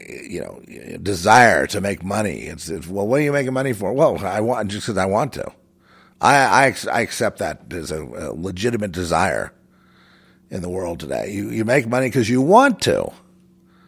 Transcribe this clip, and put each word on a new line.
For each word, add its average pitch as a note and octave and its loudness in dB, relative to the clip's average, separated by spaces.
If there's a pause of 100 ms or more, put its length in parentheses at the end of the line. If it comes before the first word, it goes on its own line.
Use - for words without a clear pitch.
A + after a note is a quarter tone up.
(280)
you F2 -10
know, G1+ -12 (420)
desire F#2+ 6
to G#2 -4
make G2 -4
money. G2 -2
It's, D2+ -12
it's, D#2+ -8
"Well, G2 -4
what C3 2
are D3+ 2
you C#3+ 0
making C3 -2
money C3+ -2
for?" G2 -4
"Well, C3 2
I F#2+ -2
want, A2 -2
just G#2 -8
'cause G2+ -2
I F#2+ 2
want A2 0
to." - -10 (680)
I, C3 6 (320)
I, B2 2 (180)
I A#2 0
accept G#2+ -4
that D#2 -8
as D#2+ -10
a, D#2 -6
a C2 -10
legitimate F#2+ -4
desire E2 0 (960)
in F#2+ -8
the F2 -8
world F2+ -6
today. C2 -6
You, G2+ -6
you A2 -4
make B2 2
money B2 0
'cause A2+ 0
you B2+ 2
want A3 4
to, G1+ 0 (760)